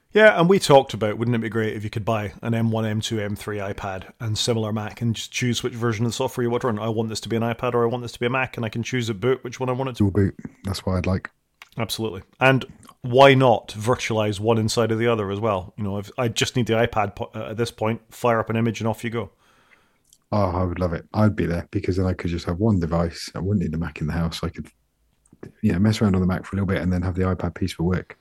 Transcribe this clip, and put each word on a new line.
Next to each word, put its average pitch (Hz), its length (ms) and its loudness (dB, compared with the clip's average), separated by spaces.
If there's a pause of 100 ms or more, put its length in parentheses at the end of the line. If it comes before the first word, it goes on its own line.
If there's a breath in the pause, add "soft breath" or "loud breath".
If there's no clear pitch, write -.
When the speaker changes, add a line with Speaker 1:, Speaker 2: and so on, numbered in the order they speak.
(120)
Speaker 1:
Yeah, 214 280 8
and 175 100 6
we 196 100 6
talked 135 340 6
about, 107 240 -2
wouldn't 117 180 0
it 113 60 0
be 113 80 -4
great 110 260 -2
if 107 80 -8
you 107 60 -6
could 104 160 -6
buy 104 360 -2
an 117 120 -2
M 113 180 0
one, 110 140 -2
M 110 160 -2
two, 110 180 -4
M 104 160 -4
three 104 240 -8
iPad 98 600 -8
and 107 180 -4
similar 110 360 -2
Mac 107 280 -8
and 117 140 0
just - 160 -12
choose 123 300 -2
which 123 120 -4
version 117 320 -2
of 117 60 -2
the - 40 -6
software 127 280 -4
you 120 60 0
want 120 120 -2
to 135 60 0
run. 107 120 -2
I 110 100 -2
want 113 200 -2
this 110 120 -8
to 104 80 -10
be 113 60 0
an 113 80 0
iPad, 117 320 -2
or 120 80 2
I 117 40 2
want 123 140 -2
this 120 120 -10
to - 60 -14
be 123 60 -2
a 120 40 2
Mac, 131 280 -4
and 120 80 -4
I 107 40 -4
can 120 120 -4
choose 117 280 -2
a 117 40 0
boot 120 300 0
which 123 160 -10
one 127 100 -2
I 127 40 0
want 131 180 -4
it - 20 -10
to. 104 160 2
Speaker 2:
Dual - 20 -4
boot, 95 240 2 (280)
that's - 220 -6
what 92 100 -2
I'd 90 100 -2
like. 92 240 -2 (480)
Speaker 1:
Absolutely. 107 440 -6 (180)
And 131 260 4 (360)
why 131 320 8
not 131 340 4 (100)
virtualize 107 600 -2
one 113 180 2
inside 110 340 2
of 113 60 0
the 117 100 0
other 107 220 0
as 98 100 -4
well? 101 380 -2
You 107 60 -6
know, 101 140 -4
if 98 200 -10
I 123 120 -2
just - 260 -2
need 123 120 2
the 110 60 0
iPad 110 420 0
po-, - 200 -8
uh, 113 140 -10
at 110 80 -10
this 117 120 -2
point, 113 400 -4
fire 117 300 0
up 107 100 -4
an 113 60 -2
image 113 240 0
and 110 80 -2
off 110 160 -6
you 117 60 -4
go. 110 200 -8 (1040 soft breath)
Speaker 2:
Oh, 101 200 2
I 92 120 0
would 87 160 -4
love 90 140 0
it. - 200 -8
I'd 107 220 4
be 82 100 -2
there, 85 260 -4
because 92 260 -2
then 95 80 2
I 90 80 2
could 87 180 -4
just 85 140 -4
have 87 140 -4
one 104 200 4
device. 82 560 -2
I - 40 -6
wouldn't 95 220 0
need 78 120 -4
the 80 40 -2
Mac 82 220 -6
in 78 80 -4
the 73 60 -2
house. 82 280 -2
I - 80 -4
could, - 220 -14 (880)
you 101 120 2
know, 85 60 0
mess 107 220 4
around 98 140 4
on 92 60 2
the 90 60 2
Mac 90 180 0
for - 100 -8
a - 20 0
little 95 160 0
bit 92 80 0
and 90 120 0
then 87 80 0
have 90 140 -2
the 92 80 0
iPad 92 320 -2
piece 92 180 -4
for 82 100 -6
work, 87 380 -2